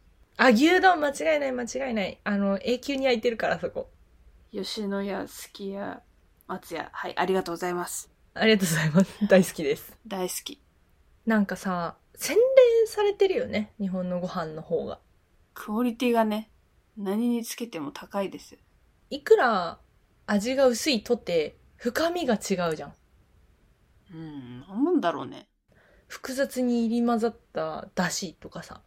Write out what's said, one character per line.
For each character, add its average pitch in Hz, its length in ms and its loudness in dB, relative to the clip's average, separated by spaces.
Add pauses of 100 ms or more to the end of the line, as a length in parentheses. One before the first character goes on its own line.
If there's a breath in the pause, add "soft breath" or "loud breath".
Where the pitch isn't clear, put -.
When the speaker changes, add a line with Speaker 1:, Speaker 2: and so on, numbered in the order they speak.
(360)
Speaker 1:
あ、 247 120 6
牛 294 300 6
丼、 349 240 4
間 294 60 2
違 294 300 0
い - 20 -4
な 277 60 -2
い、 262 60 -2
間 247 100 -4
違 254 300 -6
い - 20 -2
な 208 100 0
い。 - 200 -8
あ 202 120 0
の、 196 240 2
永 240 200 -2
久 277 160 -4
に 269 100 2
開 254 100 4
い 220 60 -2
て 247 80 2
る 220 80 -4
か 170 100 0
ら、 175 100 0
そ 170 120 -4
こ。 - 200 -8 (640)
Speaker 2:
吉 208 340 -6
野 196 160 -2
家、 196 240 -6
す - 240 -18
き 196 200 -12
家、 196 320 -10 (440)
松 - 280 -10
屋。 - 180 -10
は - 160 -10
い、 - 80 -10
あ - 80 0
り 185 80 2
が 185 100 2
と 170 100 -6
う - 20 -6
ご - 20 -8
ざ 180 100 -6
い 180 60 -2
ま 175 140 -4
す。 - 240 -12 (240)
Speaker 1:
あ - 100 -2
り 220 140 6
が - 0 -
と 190 80 0
う - 20 2
ご 160 60 0
ざ 156 100 0
い 160 60 2
ま 180 140 6
す。 - 220 -4
大 190 160 8
好 - 100 -2
き - 100 -6
で 143 140 2
す。 - 200 -16 (100)
Speaker 2:
大 190 220 -4
好 - 60 -8 (100)
き。 - 160 -16 (640)
Speaker 1:
な 226 140 2
ん 202 80 2
か 190 100 -6
さ、 180 400 -6 (180)
洗 - 220 -4
練 440 60 8 (460)
さ 427 140 -2
れ 403 120 2
て 392 120 4
る 370 100 0
よ - 100 -2
ね、 208 340 -4
日 196 80 -2
本 185 220 -4
の 180 100 -4
ご 180 60 -4
飯 175 200 -4
の 156 140 -10
方 160 240 -2
が。 - 160 -10 (540)
Speaker 2:
ク - 200 -8
オ 226 80 0
リ 240 140 -2
テ 247 120 0
ィ 240 40 4
が 226 140 4
ね、 214 240 -6 (460)
何 208 320 -2
に 233 160 -2
つ - 120 -12
け 240 100 -8
て 170 140 -10
も 143 100 -10
高 196 320 -8
い 185 80 -6
で 143 80 -14
す。 - 180 -20 (540)
Speaker 1:
い 277 140 -10
く 440 120 6
ら 220 440 0 (460)
味 208 280 0
が 262 140 6
薄 247 240 0
い 214 100 0
と 240 140 0
て、 170 420 -2 (180)
深 294 340 -2
み 349 140 -4
が 247 100 2
違 196 200 -2 (160)
う 156 60 -4
じ 151 80 -10
ゃ - 20 -14
ん。 151 80 -16 (1160)
Speaker 2:
う 165 40 -16
ん、 139 440 -14
な 185 160 -14
ん 254 80 0
な 339 80 2
ん 311 80 4
だ 339 100 0
ろ 135 140 -4
う - 20 -10
ね。 - 220 -16 (580 soft breath)
Speaker 1:
複 - 280 -12
雑 269 280 -2
に 240 240 2
入 233 140 0
り 240 40 2
混 233 140 2
ざ 226 100 0
っ 226 80 -14 (160)
た 156 440 -6
出 175 160 0
汁 170 220 -6
と - 140 -18
か 170 140 -14
さ。 - 240 -18